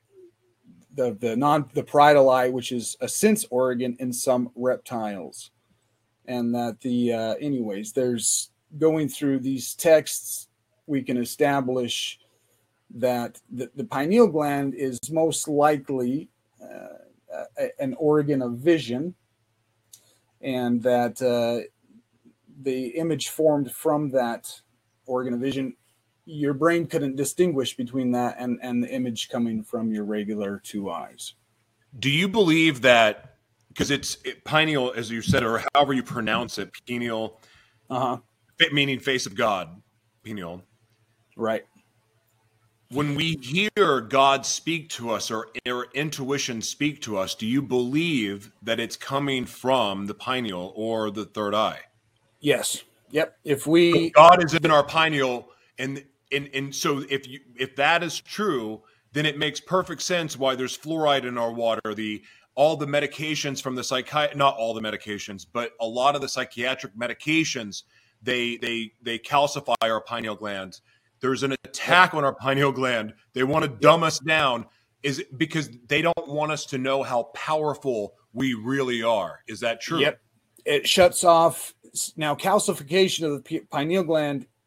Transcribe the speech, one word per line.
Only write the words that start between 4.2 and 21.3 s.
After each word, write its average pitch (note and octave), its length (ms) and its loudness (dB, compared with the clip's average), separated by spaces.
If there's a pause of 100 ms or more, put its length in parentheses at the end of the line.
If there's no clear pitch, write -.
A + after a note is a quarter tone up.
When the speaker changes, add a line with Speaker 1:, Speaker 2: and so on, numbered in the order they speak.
Speaker 1:
reptiles, A2 960 -6 (760)
and A#2+ 280 -2
that A#2+ 260 -4
the, A#2+ 320 0
uh, A2+ 280 -2
anyways, A2 520 -4
there's B2 580 -2 (280)
going D#3 300 2
through C#3 300 0
these B2+ 360 -6
texts, - 720 2 (380)
we C#3 160 -2
can C3+ 140 -2
establish B2+ 1000 -2 (720)
that A#2+ 500 -2 (120)
the, B2 220 -8
the C#3 100 -6
pineal E3+ 420 4
gland C#3+ 480 0
is C3 360 -6
most D#3+ 380 0
likely, C#3+ 800 2 (340)
uh, - 840 -16 (140)
a-, C#3 240 -4
an C3 120 -4
organ D3 480 2
of A#2+ 160 -4
vision, D3 560 0 (1300)
and B2 400 0
that, A#2+ 400 2
uh, A#2+ 440 0 (960)